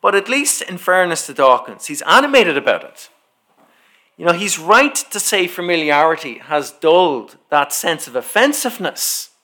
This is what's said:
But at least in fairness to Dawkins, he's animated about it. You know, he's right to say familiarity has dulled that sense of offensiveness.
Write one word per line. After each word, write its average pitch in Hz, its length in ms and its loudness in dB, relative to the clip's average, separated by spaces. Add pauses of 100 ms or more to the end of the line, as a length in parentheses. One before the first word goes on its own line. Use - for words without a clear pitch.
But 196 160 2
at 196 120 0
least 277 340 -2
in 180 160 -12
fairness 180 480 0
to 143 60 -14
Dawkins, 123 540 2
he's 147 160 -10
animated 233 540 4
about 120 260 0
it. - 260 -20 (1080)
You 170 100 -4
know, 175 60 4
he's 185 260 -2
right 233 380 4
to - 240 -8
say 190 260 0
familiarity 156 920 0
has 147 340 -6
dulled 160 640 2 (120)
that 147 220 0
sense - 360 -4
of 123 80 -8
offensiveness. - 1120 -2 (140)